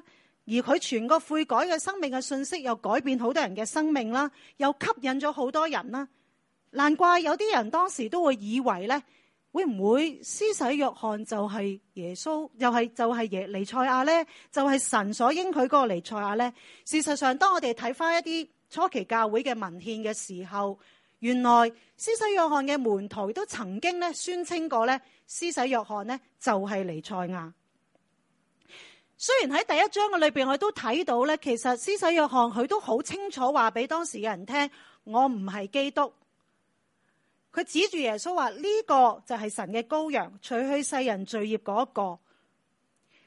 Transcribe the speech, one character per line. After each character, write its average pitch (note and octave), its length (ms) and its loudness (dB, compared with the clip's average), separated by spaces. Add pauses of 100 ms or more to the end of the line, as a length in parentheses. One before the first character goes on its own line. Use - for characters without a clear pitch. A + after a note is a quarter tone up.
(460)
而 G#3+ 80 -6
佢 B3+ 240 2
傳 A#3 300 -2
個 D#4 120 4
悔 D#4 260 -2
改 A#3+ 120 0
嘅 D#4+ 220 2
生 G4 220 -6
命 C#4 100 -2
嘅 C4 80 -4
信 C4+ 240 -4
息， D#4 200 -6
又 A#3+ 120 -2
改 G#3 240 0
變 C4 180 0
好 A#3 140 0
多 D#4+ 100 0
人 F#3+ 140 -2
嘅 G#3+ 100 -4
生 D#4 200 -2
命 C4+ 260 0
啦， C#4 180 0 (280)
又 C#4 160 2
吸 - 140 -4 (140)
引 C4 200 -2
咗 D4 100 0
好 C4+ 180 -2
多 D#4 180 0
人 B3 240 -4
啦。 C4+ 160 -6 (640)
難 D4 220 4
怪 F4 240 6
有 D#4+ 160 2
啲 G#4+ 180 0
人 A3+ 160 2
當 F4 200 2
時 A#3+ 180 -6
都 F4 160 0
會 C#4 120 6
以 G#3+ 260 -2
為 G3+ 260 0
呢， C4+ 160 0 (480)
會 F#4 140 0
唔 G3+ 260 2
會 D4 320 2
施 G#4 300 -2
洗 C#4+ 240 0
約 C#4 140 2
翰 G#3+ 340 -6
就 G#3 240 -4
係 G3+ 280 -4 (180)
耶 F3+ 200 -8
穌， D#4 400 -6
又 B3 160 4
係， A#3 220 2
就 A#3+ 200 0
係 A#3 160 -2
耶-， F#3+ 200 -4
彌 G3+ 160 -4
賽 A3 140 -6
亞 C4 260 2
呢？ E4 200 4 (240)
就 C#4 160 2
係 C4+ 140 4
神 G#3+ 340 0
所 A#3+ 200 4
應 F4+ 180 -2
許 D4 80 0
嗰 B3+ 80 4
個 C4+ 200 4
彌 F3 200 -4
賽 A3 80 -8
亞 G#3 220 -2
呢？ A#3+ 160 0 (320)
事 D4+ 180 0
實 D4+ 140 0
上， C4 200 2
當 F#4+ 180 4
我 D#4+ 60 2
哋 A#3+ 120 0
睇 B3 200 -4
返 E4 240 0
一 E4+ 40 2
啲 E4 260 -6 (220)
初 E4+ 180 0
期 A3+ 160 -4
教 A3+ 240 0
會 A3 160 0
嘅 C4+ 60 -2
文 F#3 320 -6
獻 A3 200 -8
嘅 G#3+ 120 -4
時 F#3+ 320 -10
候， G3+ 340 -4 (400)
原 B3 220 0
來 A#3+ 280 6 (280)
施 A4+ 180 -2
洗 G#4+ 200 0
約 E4+ 120 4
翰 C#4+ 180 2
嘅 C#4+ 120 0
門 G#3 320 0
徒 G#3 240 -4
都 G4 120 -6
曾 F#3+ 360 -8
經 F4+ 180 -2
呢 F4 140 -2
宣 F4+ 320 -6
稱 E4 240 -4
過 A#3 160 2
呢， C4 120 2 (300)
施 E4+ 240 -6
洗 C4 180 0
約 A#3+ 120 2
翰 G#3 260 -8
呢 C4 100 -6 (220)
就 A#3+ 140 0
係 G3 320 -2
彌 E3 200 -8
賽 G#3 100 -10 (180)
亞。 E3 180 -10 (1700)
雖 B4+ 240 2
然 C4+ 100 0
喺 E4 140 2
第 E4 100 0
一 F#4+ 140 4
章 G4+ 200 0
嘅 G4 100 0
裏 D#4 80 6
邊， C4 200 0
我 C#4 100 2
都 G#4 140 0
睇 C4+ 320 -2
到 B3 220 2
呢， D4+ 100 2
其 C4 220 -2
實 B3 180 0
施 G4 220 -2
洗 E4+ 180 2
約 D#4 120 6
翰 B3 220 4
佢 A#3 160 0
都 G#4 140 0
好 A#3+ 220 0
清 G4+ 280 -8
楚 B3+ 220 0
話 A#3+ 200 4
畀 A#3 140 -2
當 D#4+ 200 -4
時 G#3+ 140 -10
嘅 G#3+ 100 -4
人 F#3+ 160 -8
聽， C#4+ 240 -2 (340)
「我 A#3+ 240 2
唔 A3 160 -2
係 G3 240 -6
基 C#4 240 -2
督。」 C#4 220 0 (1400)
佢 E4+ 120 -4
指 F4 240 2
住 F4 80 -6
耶 A3+ 200 -2
穌 E4+ 160 -6
話， C#4+ 220 0
「呢 D4 80 -10 (220)
個 B3+ 400 6
就 B3 100 -6
係 G#3+ 180 -6
神 F#3+ 200 -6
嘅 A#3 100 -2
羔 D#4 260 -2
羊， F#3+ 220 -2 (100)
除 - 200 -6
去 C#4+ 200 0
世 C4 220 -4
人 G3 220 -2
罪 G#3+ 200 -4
孽 G#3+ 120 -2
嗰 G#3 280 -2
一 - 60 -8
個。」 F#3 260 -4 (1080)